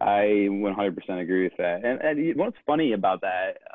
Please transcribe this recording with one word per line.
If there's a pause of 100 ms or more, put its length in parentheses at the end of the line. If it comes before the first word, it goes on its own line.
I
one
hundred
percent
agree
with
that.
And,
and
y-,
what's
funny
about
that, (160)